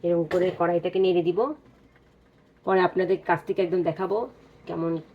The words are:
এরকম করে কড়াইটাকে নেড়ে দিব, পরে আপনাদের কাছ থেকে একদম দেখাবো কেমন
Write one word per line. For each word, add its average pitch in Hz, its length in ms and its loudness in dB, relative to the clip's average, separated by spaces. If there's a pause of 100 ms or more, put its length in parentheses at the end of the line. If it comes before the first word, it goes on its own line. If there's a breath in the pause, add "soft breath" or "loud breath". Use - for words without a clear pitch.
এরকম 170 280 2
করে 180 140 2 (120)
কড়াইটাকে 175 460 0
নেড়ে 175 240 2
দিব, 180 100 0 (1300)
পরে 190 220 2
আপনাদের 185 300 0 (120)
কাছ 170 180 2
থেকে 196 180 -2
একদম 180 240 0
দেখাবো 185 280 -2 (500)
কেমন 165 240 -4 (240)